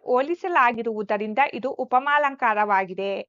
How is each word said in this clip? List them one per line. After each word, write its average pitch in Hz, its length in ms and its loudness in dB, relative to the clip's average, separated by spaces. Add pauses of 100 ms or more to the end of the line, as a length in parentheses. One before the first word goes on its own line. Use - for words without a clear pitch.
ಹೋಲಿಸಲಾಗಿರುವುದರಿಂದ 233 1400 0 (140)
ಇದು 240 180 -4
ಉಪಮಾಲಂಕಾರವಾಗಿದೆ. 214 1400 0 (160)